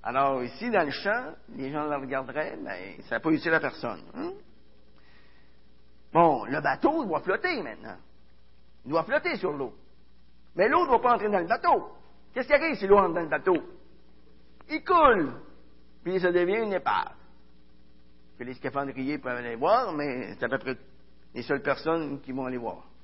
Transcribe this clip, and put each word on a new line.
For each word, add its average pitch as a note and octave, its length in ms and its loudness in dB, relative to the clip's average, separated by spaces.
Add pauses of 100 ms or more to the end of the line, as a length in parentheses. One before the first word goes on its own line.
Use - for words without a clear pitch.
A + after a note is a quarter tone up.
Alors C3 400 0
ici, G#3 280 -6
dans F#3+ 140 4
le C#3+ 60 -2
champ, G#3 440 -4 (200)
les C3+ 160 -8
gens D3+ 140 -4
le D3 120 -2
regarderaient, C3+ 640 -6
mais F#2 340 -10 (120)
c'est A#2 120 -2
pas D#3+ 100 2
utile D#3+ 220 2
à D#3+ 80 4
personne. A#2+ 400 -6 (140)
Hein ? E4 180 -6 (1800)
Bon, D3+ 320 6
le C3+ 180 -4
bateau C4 420 2
doit D#3+ 160 -2
flotter A#3 420 -2
maintenant. A2 340 -12 (920)
Il B2+ 40 -8
doit D#3+ 120 2
flotter C#4 340 0
sur F3 160 -2
l'eau. C3+ 220 -6 (800)
Mais G3 140 4
l'eau E4 160 4
ne D4 40 -2
doit A#3+ 140 6
pas A#3+ 120 6
entrer G#3 140 0
dans G3+ 120 2
le E3 60 -4
bateau. B3 460 2 (400)
Qu'est-ce B3+ 140 -2
qui D4 80 4
arrive D4 220 2
si G3 100 -4
l'eau G3+ 120 10
entre F3+ 160 2
dans F3 80 0
le D#3+ 60 -4
bateau ? D#3 280 2 (1120)
Il D#4 120 -4
coule. A#3 520 4 (720)
Puis F#3 160 0
ça F3+ 100 4
devient F3 320 2
une G#3 100 -2
épave. A#2 400 -2 (1300)
Que A#2+ 60 -10
les B2+ 100 -10
scaphandriers C3+ 640 -4
peuvent B2 180 -4
aller A#2+ 200 -6
voir, G3 360 2
mais C3 420 -4
c'est - 100 -6
à A#2 40 0
peu C3 100 0
près B2+ 180 -4 (580)
les A#2+ 80 -8
seules C#3 200 -2
personnes C#3+ 580 -2
qui C3+ 100 -14
vont C3 160 -4
aller B2+ 100 -6
voir. A2+ 280 -8 (200)